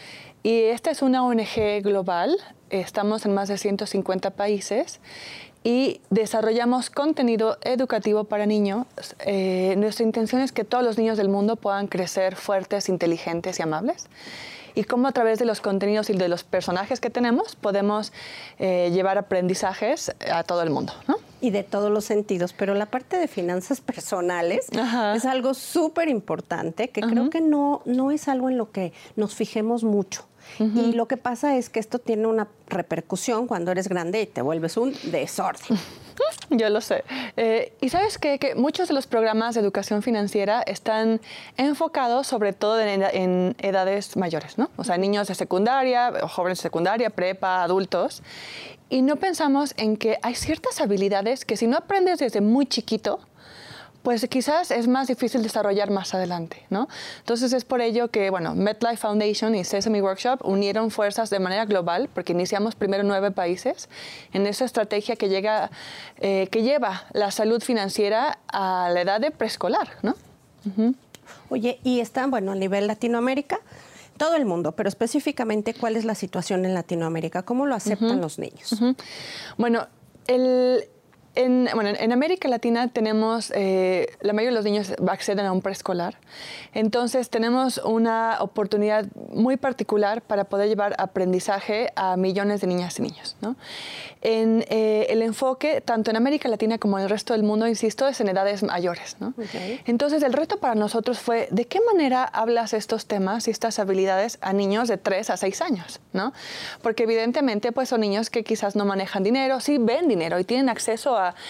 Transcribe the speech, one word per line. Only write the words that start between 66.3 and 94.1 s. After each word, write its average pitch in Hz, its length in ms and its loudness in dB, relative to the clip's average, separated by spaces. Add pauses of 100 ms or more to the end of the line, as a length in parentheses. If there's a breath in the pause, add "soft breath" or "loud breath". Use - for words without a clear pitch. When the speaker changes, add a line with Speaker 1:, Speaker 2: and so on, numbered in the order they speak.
Speaker 1:
que 226 120 2
lleva 233 420 0 (100)
la 202 160 0
salud 220 320 2
financiera 220 840 0
a 185 440 0
la 175 80 4
edad 196 220 2
de 302 80 0
preescolar, 240 580 -2 (140)
¿no? 220 120 0 (520)
Ujú. 220 280 2 (540 loud breath)
Speaker 2:
Oye, 247 340 -2
y 247 180 2
están, 254 300 -2
bueno, 196 220 -2
a 196 40 -2
nivel 196 300 0
Latinoamérica, 240 720 0 (600 loud breath)
todo 320 180 2
el 294 80 2
mundo, 170 280 0
pero 202 180 -2
específicamente, 233 840 -2
¿cuál 226 240 -2
es 220 80 0
la 220 100 -2
situación 185 520 -2
en 185 80 0
Latinoamérica? 165 680 -4
¿Cómo 247 220 -2
lo 277 100 0
aceptan 214 360 0
Speaker 1:
Ujú. 247 100 0
Speaker 2:
los 160 180 -4
niños? - 340 -8
Speaker 1:
Ujú. 240 220 2 (640 loud breath)
Bueno, 226 320 2 (380)
el... 254 600 4 (480)
En, 254 380 4
bueno, 208 240 2
en 226 140 2
América 311 340 2
Latina 240 400 2
tenemos, 220 720 0
eh, 185 500 2 (140)
la 208 120 0
mayoría 220 180 2
de 247 40 2
los 214 100 0
niños 202 280 0 (160)
acceden 196 380 0
a 190 40 0
un 185 120 0
preescolar. 185 540 -4 (580 loud breath)
Entonces, 233 540 0
tenemos 240 500 2
una 226 600 2
oportunidad 208 680 0 (260)
muy 254 240 2
particular 220 640 0
para 202 220 0
poder 202 240 2
llevar 202 280 0
aprendizaje 190 1000 0
a 185 200 0
millones 196 440 0
de 190 80 -2
niñas 180 320 -2
y - 20 -4
niños, - 380 -8
¿no? 226 160 -6 (640 loud breath)